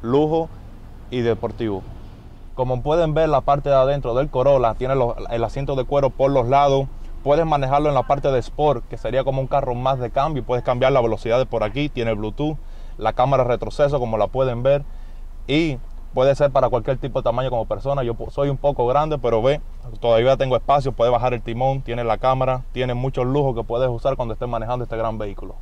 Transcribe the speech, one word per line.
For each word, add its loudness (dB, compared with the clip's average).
lujo 2
y -2
deportivo. -2
Como -2
pueden 2
ver, 2
la 4
parte 0
de 6
adentro 2
del 2
Corolla 4
tiene -2
los, 2
el 0
asiento -2
de -2
cuero 2
por 2
los 2
lados. 4
Puedes 4
manejarlo 2
en 2
la 2
parte 0
de 2
Sport, 0
que -10
sería 0
como 0
un -2
carro 0
más 0
de -4
cambio, 0
y -8
puedes -2
cambiar 2
la 6
velocidad 2
de 2
por 0
aquí. -2
Tiene -2
Bluetooth, -4
la 0
cámara 4
de 0
retroceso, 0
como -2
la 4
pueden -2
ver, -2
y 0
puede 4
ser 2
para 2
cualquier 0
tipo -4
de -10
tamaño 0
como -2
persona. -2
Yo -2
po-, -8
soy 0
un -2
poco 2
grande, 2
pero 2
ve, 2
todavía 4
tengo 0
espacio. 2
Puede 2
bajar 2
el -4
timón, -2
tiene -4
la 0
cámara, 0
tiene -2
muchos -2
lujos 0
que -4
puedes 0
usar -2
cuando -4
estés -6
manejando -4
este -6
gran -2
vehículo. -8